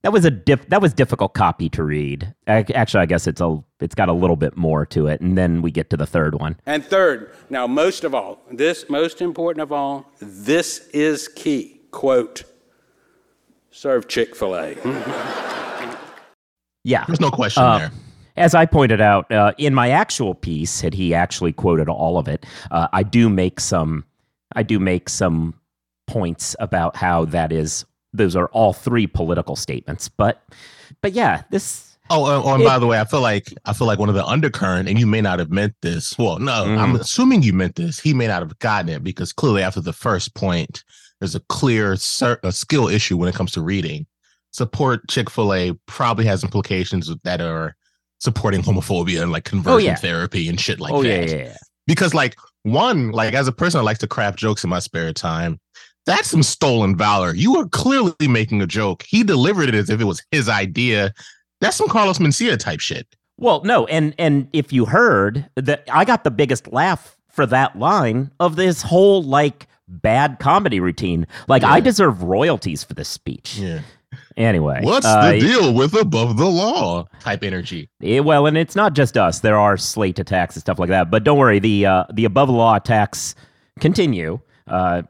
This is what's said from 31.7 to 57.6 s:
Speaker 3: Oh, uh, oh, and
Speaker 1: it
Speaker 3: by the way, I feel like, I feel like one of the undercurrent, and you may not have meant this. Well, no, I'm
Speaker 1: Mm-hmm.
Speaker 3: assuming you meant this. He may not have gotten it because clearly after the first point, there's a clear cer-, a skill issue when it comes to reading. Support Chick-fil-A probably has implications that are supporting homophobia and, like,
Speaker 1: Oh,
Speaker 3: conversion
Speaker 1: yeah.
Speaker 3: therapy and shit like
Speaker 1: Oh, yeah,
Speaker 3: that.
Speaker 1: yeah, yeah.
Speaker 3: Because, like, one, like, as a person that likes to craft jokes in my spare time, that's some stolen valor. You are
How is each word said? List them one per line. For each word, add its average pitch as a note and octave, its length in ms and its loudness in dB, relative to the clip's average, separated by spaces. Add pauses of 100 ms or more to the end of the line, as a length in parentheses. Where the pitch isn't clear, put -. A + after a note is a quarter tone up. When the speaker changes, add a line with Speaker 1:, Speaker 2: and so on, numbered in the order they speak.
Speaker 3:
Oh, D#3 160 2
uh, C#3 180 2
oh, C3+ 100 2
and B2 80 4
Speaker 1:
it A2+ 40 8
Speaker 3:
by B2+ 120 6
the A#2+ 80 2
way, A#2 140 2
I G#2+ 40 0
feel C3+ 180 0
like, G#2+ 300 -2 (120)
I - 80 -6
feel A#2 140 -2
like G#2 120 2
one G#2 120 0
of G2+ 40 2
the F#2+ 120 0
undercurrent, G2 640 -2
and G#2 80 2
you A#2 80 4
may A2 160 2
not F#2 160 0
have E2 120 -4
meant G2+ 300 -2
this. E2+ 380 -6
Well, G2 200 -2
no, C3 140 -4
I'm G#2+ 260 -2
Speaker 1:
Mm-hmm. A#2+ 180 2
Speaker 3:
assuming A#3+ 460 2
you G#2 120 4
meant F#2 220 -2
this. E3+ 220 -6
He D#3 140 0
may B2 140 0
not F#2 160 -2
have D#2+ 160 -12
gotten G2+ 320 -2
it D2 120 -8
because F2+ 300 -8
clearly G#2+ 300 0
after F#2+ 180 -4
the E2 140 -8
first G2+ 400 -4
point, F2 500 -4 (340)
there's G2 160 -6
a - 140 -6
clear G#2+ 480 0
cer-, - 460 -2
a F#2 100 -4
skill C3+ 360 0
issue G2+ 280 0
when F2 140 0
it F2 40 -8
comes F2+ 180 -4
to E2+ 100 -8
reading. F#2 440 -4 (460)
Support B2+ 560 -2
Chick-fil-A F#2+ 640 -2 (140)
probably A2+ 400 0
has F#2+ 180 0
implications F#2 680 -4 (140)
that F2+ 160 -4
are D#2+ 340 -6 (460)
supporting A2 420 -2
homophobia F2 600 -2
and, E2+ 100 -2
like, D#2+ 160 -6
Speaker 1:
Oh, - 20 -12
Speaker 3:
conversion G3 420 2
Speaker 1:
yeah. D#2+ 40 -2
Speaker 3:
therapy E2+ 520 -4
and F2 120 -4
shit - 200 -4
like D2 120 -6
Speaker 1:
Oh, D3 80 0
yeah, A2 200 0
Speaker 3:
that. E2 100 -4
Speaker 1:
yeah, D#2 140 -4
yeah. A#1+ 120 -18 (300)
Speaker 3:
Because, E3 260 2
like, C#3 240 0 (280)
one, C#3 480 2
like, A2+ 200 -2
as C3 160 0
a B2+ 40 -2
person E3+ 260 0
that A#2+ 60 2
likes G#2+ 160 0
to G#2+ 60 -4
craft G2+ 320 -4
jokes G#2+ 240 -2
in F2 60 -4
my F2+ 100 -2
spare E2 360 -6
time, E2 440 -4 (460)
that's G4 240 0
some D#3+ 140 2
stolen A2+ 560 2
valor. G2 360 2
You F#3 220 2
are D4+ 120 0